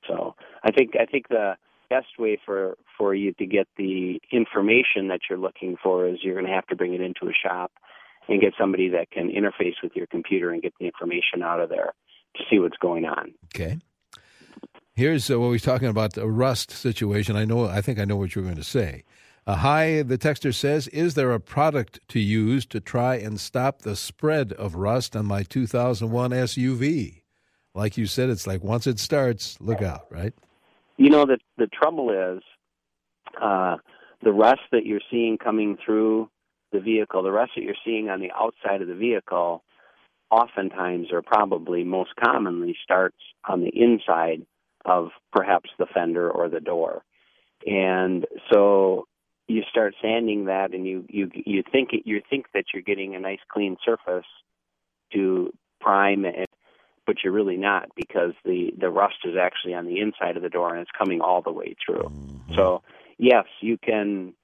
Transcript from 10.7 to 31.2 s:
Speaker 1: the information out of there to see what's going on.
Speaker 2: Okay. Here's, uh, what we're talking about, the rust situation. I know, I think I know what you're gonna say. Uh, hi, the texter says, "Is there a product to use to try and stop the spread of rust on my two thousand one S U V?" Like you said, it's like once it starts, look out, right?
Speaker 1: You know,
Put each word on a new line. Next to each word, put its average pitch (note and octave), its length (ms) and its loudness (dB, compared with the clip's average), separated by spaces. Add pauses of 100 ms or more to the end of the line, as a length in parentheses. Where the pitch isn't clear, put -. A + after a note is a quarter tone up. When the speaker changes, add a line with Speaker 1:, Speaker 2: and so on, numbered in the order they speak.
Speaker 1:
the F#2 60 -8
information F2 560 -4
out E2+ 200 -2
of E2+ 80 -2
there F2+ 240 -4 (420)
to - 140 -10
see G#2 100 4
what's F2 180 0
going E2+ 280 -2
on. D2+ 280 -6 (220)
Speaker 2:
Okay. F#2 240 -6 (1160)
Here's, C#3 360 2
uh, A#2+ 80 2
what A#2+ 100 2
we're A#2+ 100 2
talking B2+ 280 0
about, A2 260 0
the G#2+ 140 -4
rust A#2+ 440 0
situation. G#2 680 -2
I A2 80 2
know, A#2 200 2
I G2 140 -2
think G#2+ 200 -2
I G2+ 60 0
know G2+ 120 0
what G2 180 -4
you're G2 80 -4
gonna E2+ 200 -6
say. F2+ 400 -4 (440)
Uh, G2+ 80 0
hi, D#3 480 2
the B2+ 140 0
texter C#3+ 360 0
says, C#3+ 360 0
"Is D#3+ 260 0
there C3 160 2
a A2+ 80 0
product C#3+ 600 0 (100)
to A#2+ 100 0
use A2 480 2
to G#2+ 120 -8
try B2+ 360 0
and G#2+ 240 -6
stop C3 420 -2
the G#2+ 140 -6
spread D3+ 580 -2
of F#2+ 220 -6
rust A2 400 -2
on G#2+ 100 -2
my G2+ 180 -2
two B2+ 220 -2
thousand A#2 460 0
one B2 200 0
S B2+ 240 -2
U C3 200 0
V?" C3+ 480 -2 (500)
Like G2+ 240 -2
you A2+ 80 0
said, B2+ 240 0
it's G#2+ 160 -4
like F#2+ 180 -4
once A2 220 -2
it B2 140 0
starts, C3 600 -2
look G#2 200 -2
out, E2 300 -6
right? F#2 220 -6 (640)
Speaker 1:
You C#3 120 8
know, D3 160 8